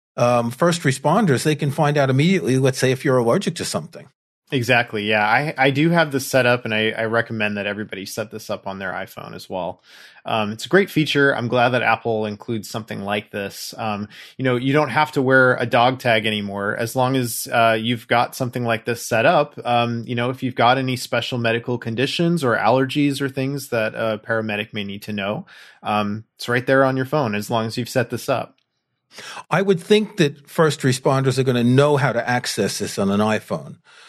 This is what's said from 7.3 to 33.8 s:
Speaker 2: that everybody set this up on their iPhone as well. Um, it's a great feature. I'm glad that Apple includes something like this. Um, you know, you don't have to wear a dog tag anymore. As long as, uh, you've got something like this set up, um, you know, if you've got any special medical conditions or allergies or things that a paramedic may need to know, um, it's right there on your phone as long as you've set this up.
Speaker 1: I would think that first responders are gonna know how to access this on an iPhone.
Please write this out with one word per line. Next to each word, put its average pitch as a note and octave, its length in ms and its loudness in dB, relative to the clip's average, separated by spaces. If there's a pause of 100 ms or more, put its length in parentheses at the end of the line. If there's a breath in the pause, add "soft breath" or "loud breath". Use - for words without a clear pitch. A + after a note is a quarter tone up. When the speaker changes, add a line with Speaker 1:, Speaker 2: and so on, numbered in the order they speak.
Speaker 2:
that G2+ 100 -4
everybody G#2 400 -8
set - 260 -8
this G#2+ 180 -12
up G2 180 -8
on F#2+ 120 -8
their F#2+ 120 -6
iPhone F#2+ 420 -12
as - 160 -16
well. F2+ 320 -8 (440 loud breath)
Um, A2 260 -2
it's A2 140 -10
a - 40 -14
great F#3+ 200 2
feature. C#3+ 440 2
I'm A#2+ 140 -4
glad B2 220 4
that B2 120 2
Apple A2+ 440 0
includes G#2+ 440 -8
something A2 320 -10
like G#2 300 -4
this. G2 460 -10
Um, G#2 320 -6 (280 loud breath)
you C3 60 -4
know, B2 140 2
you C3+ 160 0
don't D3+ 160 2
have D3 240 0
to C#3+ 80 2
wear B2+ 340 6
a B2 100 -2
dog B2+ 340 2
tag A2 260 2
anymore. G2+ 500 -2
As A#2 220 -4
long B2+ 180 2
as, B2 340 -4
uh, A#2 300 4
you've A2+ 300 -4
got B2 260 2
something B2 300 -4
like A2+ 180 -2
this A#2+ 220 -6
set A#2 200 2
up, D3 380 2
um, A#2 420 0
you B2 100 -6
know, A#2+ 140 -2
if C3 140 -6
you've B2+ 120 -4
got B2 220 4
any C3 200 -2
special B2 400 -4
medical A#2 400 -2
conditions C#3 640 -2
or A2+ 140 2
allergies C3 640 2
or C3+ 80 -2
things C3+ 400 -6
that A2 260 -2
a A2 260 -2
paramedic A2 520 -4
may G#2 100 -6
need G2+ 200 -10
to G#2+ 100 -10
know, G#2 320 -4 (360 loud breath)
um, G#2 440 -2 (100)
it's - 140 -10
right B2+ 180 0
there C3+ 160 6
on C3 140 2
your C3 80 -2
phone C3 300 -2
as G#2 140 -6
long A2+ 160 0
as A2+ 120 -6
you've A#2+ 100 -4
set B2 220 -2
this - 180 -8
up. - 300 -4 (920 loud breath)
Speaker 1:
I E3+ 120 2
would G3 180 2
think G#3 380 2
that C#3+ 320 0
first D#3+ 320 2
responders C3+ 560 2
are C3+ 60 2
gonna B2 220 2
know C#3 320 6
how C3 160 0
to A#2 160 -2
access A#2+ 500 -2
this G2+ 200 -6
on G2 100 0
an G2+ 100 2
iPhone. G#2 580 -4 (320 loud breath)